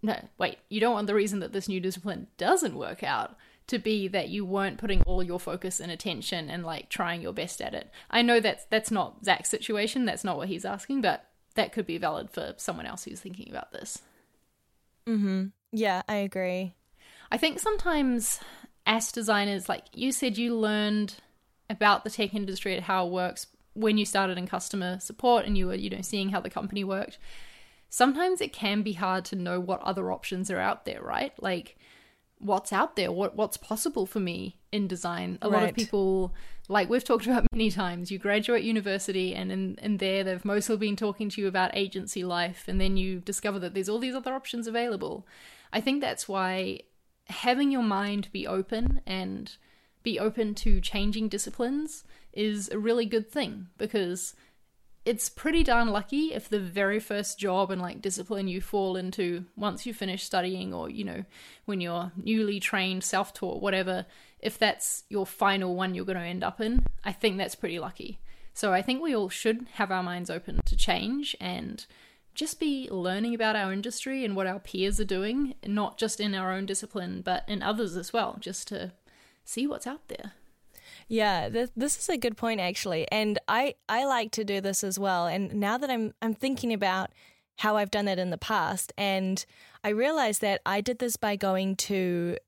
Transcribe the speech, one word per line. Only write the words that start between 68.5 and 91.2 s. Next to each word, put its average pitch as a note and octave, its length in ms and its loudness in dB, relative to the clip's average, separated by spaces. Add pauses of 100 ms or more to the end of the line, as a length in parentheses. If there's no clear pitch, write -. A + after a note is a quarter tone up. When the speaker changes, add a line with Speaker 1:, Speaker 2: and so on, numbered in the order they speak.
Speaker 1:
So G3+ 180 2
I F3+ 80 6
think B3+ 220 0
we E4 100 0
all G#3+ 160 2
should A3+ 440 0
have G3+ 180 0
our F#3 140 0
minds F3 260 -6
open - 360 0
to - 100 6
change A3+ 640 4
and - 440 -6 (480)
just - 280 -4
be C#4+ 280 -2
learning F#3+ 460 0
about A3 220 2
our G3 160 0
industry B3+ 520 -4
and G3+ 120 0
what F#3+ 100 0
our F#3 140 -2
peers F#3+ 400 0
are G3+ 40 4
doing, A3 520 0 (100)
not G#3 320 0
just A3 220 -2
in G#3 120 0
our F#3 200 -2
own F#3+ 120 -2
discipline, F#3 580 -6
but F3+ 260 -2
in G3 120 -2
others G#3 360 -2
as F3+ 160 -6
well, A3+ 260 0
just - 300 -10
to F#3 240 -6 (520)
see B3 220 -2
what's - 220 -4
out C#4+ 180 -10
there. - 280 -12 (760)
Speaker 2:
Yeah, G3+ 420 2
th-, A#3 260 -2
this C#4 220 0
is - 100 -6
a F4 80 2
good A#3 200 0
point, A3+ 240 0
actually. F3+ 500 -2
And G#3+ 280 2 (100)
I, B3 260 2 (140)
I A#3+ 180 2
like A#3 260 0
to A3 120 -2
do G3+ 160 -2
this G3 220 0
as F#3+ 160 -2
well. F#3 280 2
And F#3 280 -2
now G#3 220 0
that C4 140 -2
I'm, A3+ 320 -2
I'm A3+ 100 0
thinking B3 400 -2
about F#3+ 380 0 (460)
how G#3+ 200 2
I've G#3 140 2
done G#3 160 0
that F#3+ 120 2
in F3+ 120 0
the E3+ 80 -4
past, F#3 580 0
and F#3+ 480 0 (400)
I G#3 60 2
realized A#3+ 500 2
that G3 240 2
I G3 160 0
did A#3 200 0
this A#3+ 160 -2
by G#3 200 0